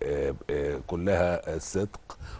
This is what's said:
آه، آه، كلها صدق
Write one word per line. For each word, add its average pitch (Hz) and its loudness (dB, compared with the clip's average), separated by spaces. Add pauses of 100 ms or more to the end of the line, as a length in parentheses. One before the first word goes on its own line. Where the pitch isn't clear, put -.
آه، 69 0 (140)
آه، 71 0
كلها 87 2
صدق - -4 (220)